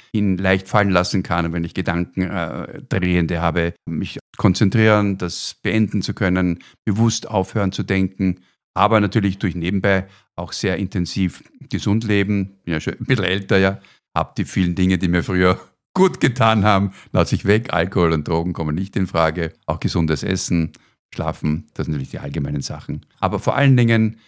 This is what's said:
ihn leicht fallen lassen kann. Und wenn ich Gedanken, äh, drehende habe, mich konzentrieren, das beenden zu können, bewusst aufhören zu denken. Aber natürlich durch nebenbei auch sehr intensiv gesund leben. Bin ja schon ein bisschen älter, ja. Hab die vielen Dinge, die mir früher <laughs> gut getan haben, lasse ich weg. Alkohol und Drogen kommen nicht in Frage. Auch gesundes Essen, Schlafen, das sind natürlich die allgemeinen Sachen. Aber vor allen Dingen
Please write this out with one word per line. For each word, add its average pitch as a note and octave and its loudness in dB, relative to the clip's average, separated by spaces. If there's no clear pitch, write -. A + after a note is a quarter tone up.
ihn G2+ 0
leicht F#2+ 2
fallen G2+ 2
lassen F2+ 2
kann. E2+ 0
Und E2 -4
wenn E2 -4
ich E2 -10
Gedanken, F2 -4
äh, E2+ -8
drehende F2+ 0
habe, E2+ 0
mich E2 -8
konzentrieren, G#2 4
das - -8
beenden G#2 0
zu F#2 -6
können, F2+ 0
bewusst A2 0
aufhören G2 -2
zu - -4
denken. F#2+ 0
Aber G#2 4
natürlich G2+ 0
durch F2+ -2
nebenbei F#2+ 0
auch F2 -10
sehr F#2 -4
intensiv F#2 -2
gesund G#2 0
leben. G2+ 0
Bin E2+ -4
ja D#2 -2
schon - -6
ein - -10
bisschen A2+ 0
älter, G2 0
ja. F#2+ 2
Hab D#2+ -4
die F2+ -2
vielen F2 0
Dinge, F#2 2
die F2 -2
mir F2 2
früher F#2 2
<laughs> - -16
gut F#3 2
getan A2+ 2
haben, G2+ 2
lasse E2+ 0
ich E2+ -4
weg. G#2+ 2
Alkohol E2+ 0
und D2+ -2
Drogen E2+ -2
kommen D#2+ -4
nicht F#2+ -4
in F#2+ 0
Frage. D#2+ 0
Auch - -4
gesundes D#2+ 0
Essen, F#2 -2
Schlafen, D#2 -4
das D2+ -6
sind D#2 -4
natürlich C2+ -6
die - -10
allgemeinen C#2+ -6
Sachen. D2+ -10
Aber G2 0
vor A2+ -2
allen C#3 4
Dingen A2+ 2